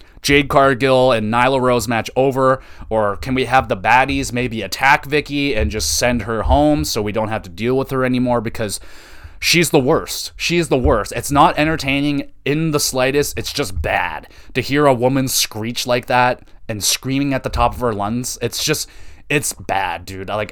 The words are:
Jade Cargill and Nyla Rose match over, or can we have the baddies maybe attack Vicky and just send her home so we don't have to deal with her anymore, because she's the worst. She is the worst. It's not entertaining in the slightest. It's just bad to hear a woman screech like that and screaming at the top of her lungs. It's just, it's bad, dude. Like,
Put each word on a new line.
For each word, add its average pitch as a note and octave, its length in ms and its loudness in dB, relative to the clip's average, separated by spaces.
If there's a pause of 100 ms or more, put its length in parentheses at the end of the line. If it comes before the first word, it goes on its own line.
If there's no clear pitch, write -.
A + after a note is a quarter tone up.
(240)
Jade C#3+ 240 4
Cargill C3 640 4
and A2 200 0
Nyla B2+ 300 2
Rose B2 260 2
match A2+ 280 -2
over, C3 480 2 (260)
or G#2 280 0
can B2+ 180 -4
we C3 100 0
have B2+ 220 2
the A2+ 100 -2
baddies B2+ 560 2
maybe A#2 300 -4
attack C3+ 420 2
Vicky C#3+ 500 -2
and G#2+ 140 2
just G#2 260 -2
send A#2+ 280 0
her A2 200 -4
home D3 420 4
so A2 180 -2
we G#2 80 -2
don't G#2+ 180 -2
have G#2+ 140 -4
to F#2 60 -14
deal A2+ 280 -2
with C3+ 140 -2
her C3 120 0
anymore, B2 380 0
because A2 380 -4 (600)
she's E3+ 320 2
the D#3 80 6
worst. B2+ 560 -2
She - 220 -2
is E3 120 0
the D3+ 80 2
worst. A#2+ 380 0
It's A#2+ 160 -6
not D3+ 260 4
entertaining C#3+ 720 -2 (140)
in D#3 240 0
the D3 100 0
slightest. C3+ 600 0
It's - 140 -8
just G2+ 280 -4
bad F2 460 -2 (260)
to C3 80 0
hear D3 240 2
a C3+ 80 6
woman C3 360 2
screech A2+ 580 -4
like B2 200 0
that B2 400 2 (200)
and G#2+ 160 -6
screaming C3+ 500 -2
at C3 80 -2
the B2 80 -4
top A#2+ 240 2
of A2 60 -10
her A#2+ 140 0
lungs. A2 480 -4
It's A2+ 220 -4
just, - 260 -2 (400)
it's C#3+ 240 -2
bad, F#2 500 -4
dude. F#2+ 240 -12
Like, G#2+ 240 -4